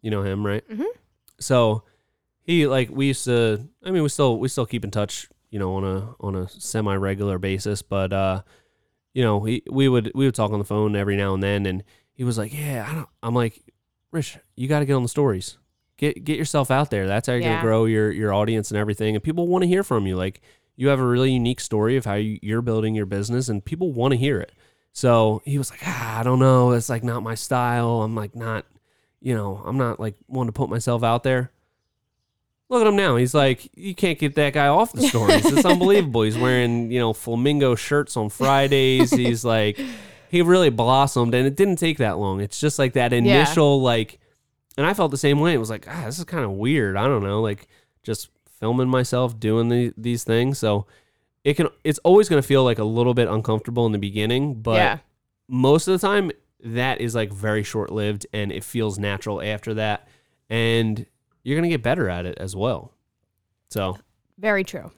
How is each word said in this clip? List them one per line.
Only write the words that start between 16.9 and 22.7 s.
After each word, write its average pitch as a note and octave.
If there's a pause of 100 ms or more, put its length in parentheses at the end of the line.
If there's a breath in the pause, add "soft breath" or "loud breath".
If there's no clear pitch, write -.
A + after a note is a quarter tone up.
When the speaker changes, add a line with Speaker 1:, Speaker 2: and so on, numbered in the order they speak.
Speaker 1:
there. G2
That's G2+
how B2+
you're A#2+
Speaker 2:
Yeah. A2
Speaker 1:
gonna -
grow A2
your, G#2+
your G#2
audience G#2+
and G#2+
everything. G#2+
And G#2
people E3+
wanna F3+
hear F3+
from A2
you. F#2
Like, F#2 (360 soft breath)
you C3
have C3+
a B2+
really B2+
unique B2+
story A2
of B2
how G#2
you, G#2+
you're A2
building A2